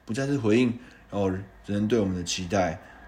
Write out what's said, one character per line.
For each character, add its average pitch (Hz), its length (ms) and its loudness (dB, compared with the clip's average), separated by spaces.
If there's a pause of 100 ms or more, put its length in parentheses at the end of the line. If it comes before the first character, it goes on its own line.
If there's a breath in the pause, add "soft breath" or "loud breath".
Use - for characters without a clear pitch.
不 113 100 -8
再 135 140 -2
是 143 100 0
回 110 220 4
应， 117 180 2 (320 loud breath)
哦， 98 260 0 (300)
人 104 220 -2
对 117 100 2
我 104 60 2
们 92 100 0
的 90 80 -4
期 90 240 -6
待， 87 340 0 (280 loud breath)